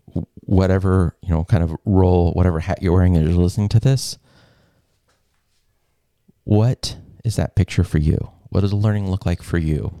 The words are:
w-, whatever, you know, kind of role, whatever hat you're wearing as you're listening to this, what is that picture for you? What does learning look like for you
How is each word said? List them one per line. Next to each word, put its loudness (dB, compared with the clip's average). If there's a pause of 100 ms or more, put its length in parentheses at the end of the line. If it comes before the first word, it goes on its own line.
w-, -8
whatever, 2
you -10
know, 0
kind 0
of -4
role, 4
whatever 0
hat -6
you're 0
wearing 4
as 2
you're 0
listening 0
to 2
this, -2 (2250)
what -2 (260)
is -4
that -4
picture 0
for -2
you? -2 (180)
What 0
does -2
learning -2
look -4
like -4
for -6
you -4